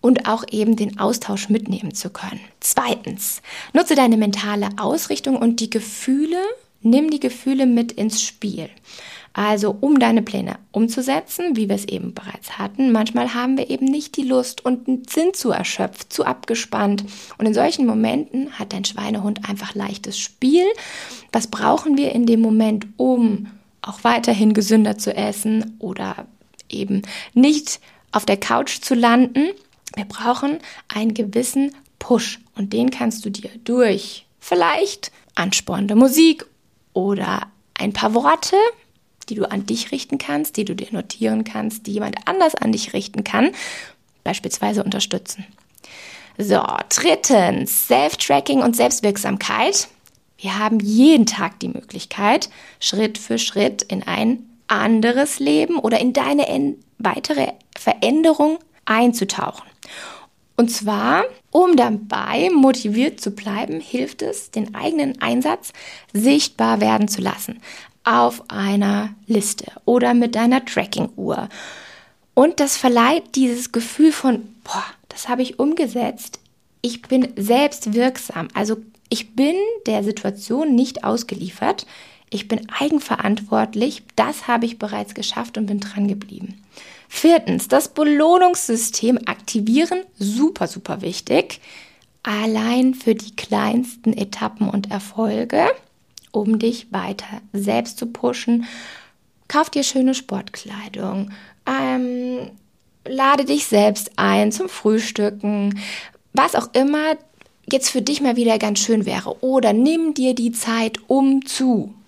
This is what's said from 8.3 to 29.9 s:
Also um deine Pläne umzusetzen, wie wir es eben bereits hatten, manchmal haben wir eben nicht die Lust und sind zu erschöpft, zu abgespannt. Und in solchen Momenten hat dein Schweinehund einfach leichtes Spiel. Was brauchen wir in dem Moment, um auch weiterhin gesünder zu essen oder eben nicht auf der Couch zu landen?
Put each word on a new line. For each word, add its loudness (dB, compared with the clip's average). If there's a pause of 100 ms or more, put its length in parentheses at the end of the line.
Also 0
um 6
deine 6
Pläne -6 (140)
umzusetzen, -2
wie 0
wir 0
es -6
eben -6
bereits -14
hatten, 0
manchmal 0
haben 0
wir -4
eben 0
nicht -2
die -2
Lust 0
und -2
sind 0
zu -2
erschöpft, -4
zu -2
abgespannt. -2 (340)
Und 0
in 2
solchen 2
Momenten -2
hat -8
dein -6
Schweinehund -4
einfach -8
leichtes -8
Spiel. 2 (680)
Was -2
brauchen 0
wir 0
in 2
dem 4
Moment, 2 (120)
um 2 (340)
auch -14
weiterhin 4
gesünder 4
zu -4
essen -2
oder -8 (420)
eben -2 (300)
nicht 4 (300)
auf -2
der 2
Couch -2
zu 0
landen? 4 (460)